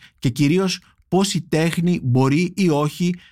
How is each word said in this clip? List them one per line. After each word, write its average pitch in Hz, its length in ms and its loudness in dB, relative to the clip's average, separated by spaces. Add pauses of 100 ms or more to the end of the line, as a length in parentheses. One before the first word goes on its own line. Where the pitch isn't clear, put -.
(200)
και 135 100 -2
κυρίως 180 520 0 (260)
πώς 190 260 0
η 165 80 -4
τέχνη 170 600 0
μπορεί 135 520 0
ή 190 140 0
όχι 151 460 -2 (160)